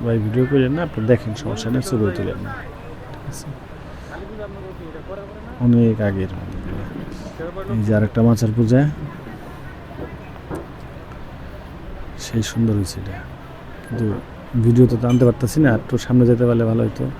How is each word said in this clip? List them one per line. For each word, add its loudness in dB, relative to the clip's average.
ভাই 4
ভিডিও 4
করেন 4
না, 0
আপনি -4
দেখেন, 2
সমস্যা -4
নেই, 2
ছবি 0
তুলেন -4
না, -8
ঠিক -14
আছে? -10
অনেক 6
আগের 0
মন্দিরগুলো। -8
এই 0
যে 2
আরেকটা 2
মাচার 4
পূজা, 6
সেই -2
সুন্দর 2
হয়েছে -4
এটা, -8
কিন্তু -2
ভিডিওতে 8
তো 0
আনতে 6
পারতাছি 4
না, 8
একটু -4
সামনে 6
যেতে 6
পারলে 4
ভালো 4
হতো। -2